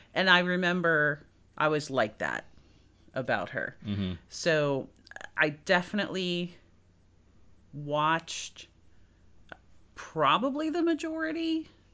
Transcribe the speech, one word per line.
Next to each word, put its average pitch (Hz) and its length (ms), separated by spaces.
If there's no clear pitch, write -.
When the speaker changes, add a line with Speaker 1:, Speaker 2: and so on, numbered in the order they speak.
Speaker 1:
And 185 140
I 180 100
remember 175 800
I 151 80
always 151 260
liked 117 280
that 67 260
about 113 360
her. - 260
Speaker 2:
Mm-hmm. 98 280
Speaker 1:
So 147 580
I 156 120
definitely 180 1080
watched 151 960
probably 226 720
the 330 120
majority 320 840